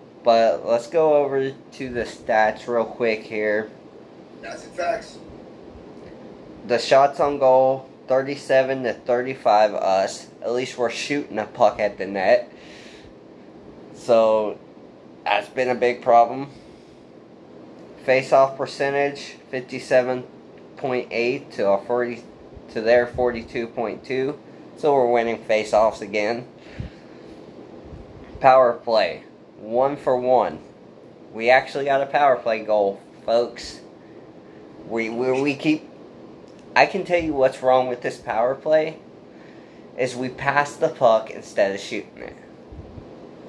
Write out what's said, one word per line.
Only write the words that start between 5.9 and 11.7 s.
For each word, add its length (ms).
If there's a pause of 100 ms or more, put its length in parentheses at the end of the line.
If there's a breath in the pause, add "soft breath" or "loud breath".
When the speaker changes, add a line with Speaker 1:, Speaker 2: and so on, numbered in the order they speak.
Speaker 1:
The 140
shots 400
on 180
goal, 500 (200)
thirty-seven 800
to 80
thirty-five 800
us. 540 (120)
At 120
least 260
we're 100
shooting 480
a 80
puck 340